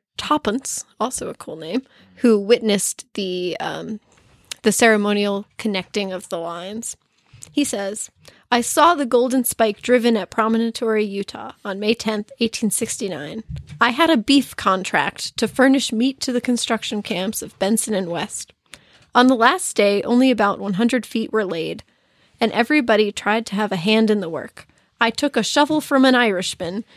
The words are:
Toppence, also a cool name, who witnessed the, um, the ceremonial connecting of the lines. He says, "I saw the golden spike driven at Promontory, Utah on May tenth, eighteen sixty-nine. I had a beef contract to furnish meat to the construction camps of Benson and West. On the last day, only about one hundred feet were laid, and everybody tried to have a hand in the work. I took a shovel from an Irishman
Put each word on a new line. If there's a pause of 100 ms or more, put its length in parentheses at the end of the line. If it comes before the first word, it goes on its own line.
(180)
Toppence, (160)
also
a
cool
name, (340)
who
witnessed
the,
um, (640)
the
ceremonial (120)
connecting
of
the
lines. (560)
He
says, (400)
"I
saw
the
golden
spike
driven
at
Promontory,
Utah (120)
on
May
tenth,
eighteen
sixty-nine. (360)
I
had
a
beef
contract
to
furnish
meat
to
the
construction
camps
of
Benson
and
West. (640)
On
the
last
day,
only
about
one
hundred
feet
were
laid, (560)
and
everybody
tried
to
have
a
hand
in
the
work. (340)
I
took
a
shovel
from
an
Irishman (120)